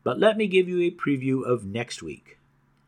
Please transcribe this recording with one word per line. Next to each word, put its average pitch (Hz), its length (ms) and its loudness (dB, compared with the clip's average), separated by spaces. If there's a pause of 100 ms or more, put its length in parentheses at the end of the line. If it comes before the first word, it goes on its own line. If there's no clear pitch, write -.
but 127 140 0
let 214 180 4
me 220 100 0
give 185 220 4
you 180 140 -2
a 175 80 2
preview 131 520 0
of 120 220 0
next 107 380 -8
week. - 340 -14 (520)